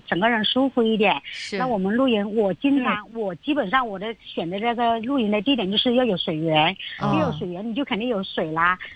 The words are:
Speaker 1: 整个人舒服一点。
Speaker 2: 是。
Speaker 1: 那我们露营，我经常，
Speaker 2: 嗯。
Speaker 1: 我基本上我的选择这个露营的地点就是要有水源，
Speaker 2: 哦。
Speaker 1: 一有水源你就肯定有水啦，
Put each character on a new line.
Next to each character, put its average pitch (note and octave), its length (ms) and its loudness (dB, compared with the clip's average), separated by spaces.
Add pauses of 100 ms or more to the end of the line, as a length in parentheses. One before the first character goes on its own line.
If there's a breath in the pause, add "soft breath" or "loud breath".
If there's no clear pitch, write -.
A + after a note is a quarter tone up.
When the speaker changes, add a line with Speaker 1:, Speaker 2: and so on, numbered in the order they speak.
Speaker 1:
整 E3+ 100 0
个 G#3+ 100 4
人 A3 160 2
舒 C4 260 2
服 B3 120 2
一 A3 140 2
点。 G3 260 4
Speaker 2:
是。 - 340 -10
Speaker 1:
那 B3+ 120 0
我 A3 100 0
们 F#3+ 160 2
露 C4 140 4
营， G#3 260 0
我 G3+ 200 2
经 C#4 280 2
常， A#3+ 140 0 (160)
Speaker 2:
嗯。 A3+ 80 -8
Speaker 1:
我 F#3+ 160 -4
基 D4 180 -4
本 A#3 160 0
上 C4 160 2
我 G3 100 -8
的 G#3+ 160 -6 (120)
选 E3+ 260 -6
择 G3 80 -4
这 A#3 160 0
个 A#3 260 2
露 C4 200 0
营 G#3 100 2
的 G#3 100 2
地 C#4 140 2
点 G3 160 0
就 G#3+ 80 0
是 A#3+ 160 2
要 B3+ 100 4
有 G3+ 120 2
水 E3 180 -4
源， D#3 420 2 (220 loud breath)
Speaker 2:
哦。 G3+ 160 0
Speaker 1:
一 G3 60 2
有 A#3 180 0
水 F#3 80 -6
源 F3+ 220 -8
你 A3+ 60 -6
就 C4+ 100 -2
肯 A3+ 120 -2
定 A#3 120 -2
有 G#3 160 0
水 F3 260 -4
啦， E3+ 260 2 (200 loud breath)